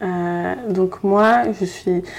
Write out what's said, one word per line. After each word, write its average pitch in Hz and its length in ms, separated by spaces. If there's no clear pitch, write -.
Euh, 175 520
donc 185 320
moi, 214 400
je 190 40
suis, 180 400